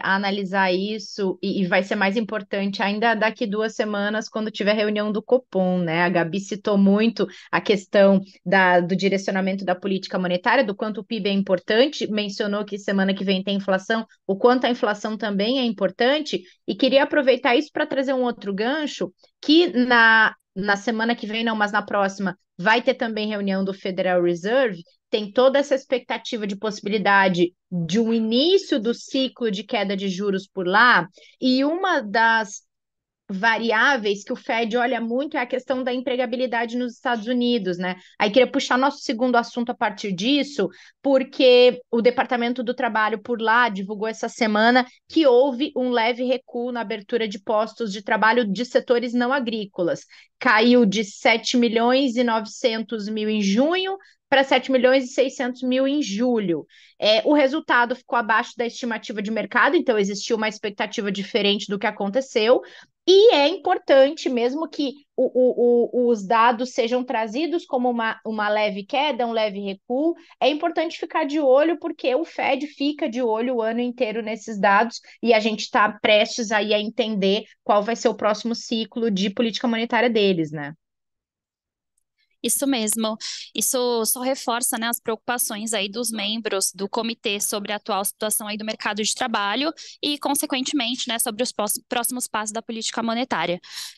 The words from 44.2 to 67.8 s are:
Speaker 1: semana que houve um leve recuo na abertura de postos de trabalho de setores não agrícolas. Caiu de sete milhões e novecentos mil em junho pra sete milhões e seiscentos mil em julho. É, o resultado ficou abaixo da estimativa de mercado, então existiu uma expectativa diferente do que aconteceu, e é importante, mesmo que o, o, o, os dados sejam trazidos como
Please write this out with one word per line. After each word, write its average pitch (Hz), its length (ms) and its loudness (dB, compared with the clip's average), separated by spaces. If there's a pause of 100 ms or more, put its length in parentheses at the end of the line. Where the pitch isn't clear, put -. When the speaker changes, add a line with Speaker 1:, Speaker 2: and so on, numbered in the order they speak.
Speaker 1:
semana 233 560 4 (200)
que 320 200 2
houve 254 500 4
um 254 140 -2
leve 240 340 0
recuo 247 480 -4
na 240 80 -6
abertura 220 480 -4
de 202 100 -8
postos 220 540 -2
de 214 80 -8
trabalho 220 500 2
de 190 140 -4
setores 240 480 0
não 240 180 0
agrícolas. 214 760 -4 (320)
Caiu 240 480 6
de 202 180 0
sete 233 540 0
milhões 240 580 2
e 254 80 2
novecentos 226 840 -2
mil 214 180 -4
em 214 140 0
junho 339 560 0 (300)
pra 269 160 4
sete 269 280 0
milhões 254 320 4
e 247 40 -10
seiscentos 254 540 -2
mil 254 240 0
em 285 160 0
julho. 202 640 -2 (320)
É, 214 240 2
o 294 120 2
resultado 262 600 2
ficou 247 240 -6
abaixo 226 380 0
da 240 80 -4
estimativa 233 560 -8
de 208 100 -6
mercado, 220 460 2
então 240 220 2
existiu 202 400 -2
uma 220 100 -2
expectativa 208 640 -6
diferente 202 560 -2
do 202 100 -4
que 214 80 -4
aconteceu, 220 760 0 (440)
e 392 280 8
é 285 120 6
importante, 311 840 4
mesmo 254 360 0
que 285 280 -6 (200)
o, 262 100 0
o, 240 800 2
o, - 20 4
os 208 180 0
dados 233 440 4
sejam 247 340 -2
trazidos 262 640 -4
como 247 240 -2